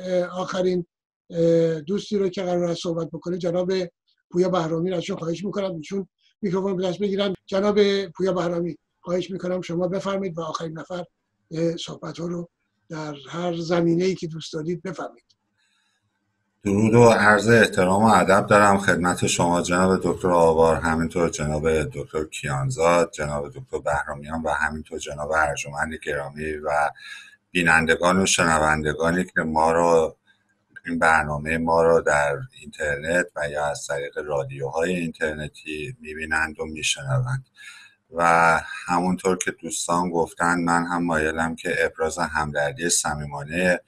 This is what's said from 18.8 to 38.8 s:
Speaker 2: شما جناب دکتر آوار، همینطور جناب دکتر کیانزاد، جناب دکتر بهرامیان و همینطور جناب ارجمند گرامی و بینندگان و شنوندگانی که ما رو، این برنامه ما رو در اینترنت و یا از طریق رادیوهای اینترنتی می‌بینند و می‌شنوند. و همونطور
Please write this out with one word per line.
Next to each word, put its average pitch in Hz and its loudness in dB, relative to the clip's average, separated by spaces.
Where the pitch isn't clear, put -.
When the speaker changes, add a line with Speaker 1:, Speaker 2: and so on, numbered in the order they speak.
Speaker 2:
شما 87 2
جناب 90 2
دکتر 87 0
آوار، 82 6
همینطور 82 0
جناب 78 0
دکتر 71 -6
کیانزاد، 76 0
جناب 73 -6
دکتر 69 -10
بهرامیان 73 -6
و 78 -4
همینطور 76 -6
جناب 76 -8
ارجمند 78 -4
گرامی 76 -6
و 76 -2
بینندگان 82 4
و 95 4
شنوندگانی 80 2
که - -4
ما 80 2
رو، 85 4
این 85 -4
برنامه 78 2
ما 82 2
رو 82 6
در 73 0
اینترنت 78 -4
و 73 -6
یا 73 -4
از - -6
طریق 71 -8
رادیوهای 73 -4
اینترنتی 76 -8
می‌بینند 78 -6
و 80 -6
می‌شنوند. 127 -4
و 82 4
همونطور 90 0